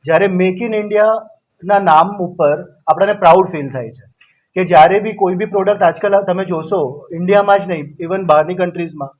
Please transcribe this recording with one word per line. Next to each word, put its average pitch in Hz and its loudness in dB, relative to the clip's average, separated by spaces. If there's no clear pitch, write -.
જ્યારે 165 2
Make 185 -2
in 214 -4
ઇન્ડિયાના 208 -2
નામ 180 2
ઉપર 151 -2
આપણને 180 0
પ્રાઉડ 185 4
ફીલ 143 -8
થાય 120 -10
છે - -20
કે 185 -2
જ્યારે 170 6
બી 214 -8
કોઈ 190 -2
બી 190 -4
પ્રોડક્ટ 202 -2
આજકાલ 196 0
તમે 185 -4
જોશો 156 -6
ઇન્ડિયામાં 202 2
જ 180 -6
નહીં, 156 -6
even 185 -6
બહારની 156 2
કન્ટ્રીઝમાં 170 -8